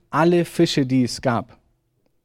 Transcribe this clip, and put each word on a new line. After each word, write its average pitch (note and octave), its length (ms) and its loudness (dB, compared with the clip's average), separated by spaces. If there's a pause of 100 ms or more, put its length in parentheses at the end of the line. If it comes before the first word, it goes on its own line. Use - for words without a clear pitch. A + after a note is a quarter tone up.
(100)
alle E3+ 340 2
Fische, D#3+ 400 0
die C3 200 0
es - 180 -8
gab. A2+ 360 -4 (680)